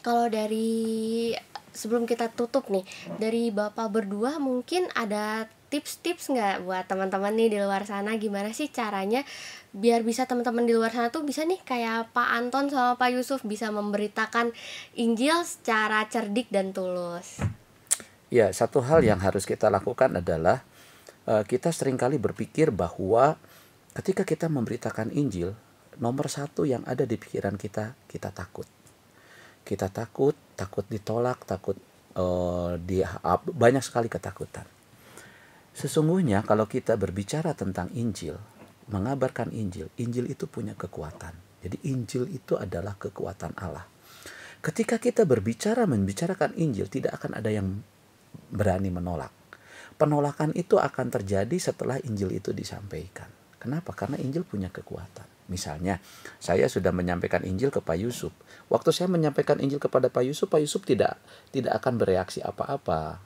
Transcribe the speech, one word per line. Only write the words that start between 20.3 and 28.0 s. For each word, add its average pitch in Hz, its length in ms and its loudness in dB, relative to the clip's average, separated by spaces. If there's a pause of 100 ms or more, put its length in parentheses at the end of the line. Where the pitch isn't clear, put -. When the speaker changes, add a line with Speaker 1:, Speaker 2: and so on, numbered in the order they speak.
Speaker 2:
eh, 110 180 4
kita 127 300 0
seringkali 135 440 0
berpikir 113 520 2
bahwa 107 720 4 (540)
ketika 185 300 0
kita 165 220 -2
memberitakan 117 640 -2
Injil, 101 460 -2 (400)
nomor 135 320 -2
satu 143 360 -4
yang 131 200 0
ada 127 200 -2
di 113 120 -2
pikiran 101 400 -4
kita, 107 400 -8 (100)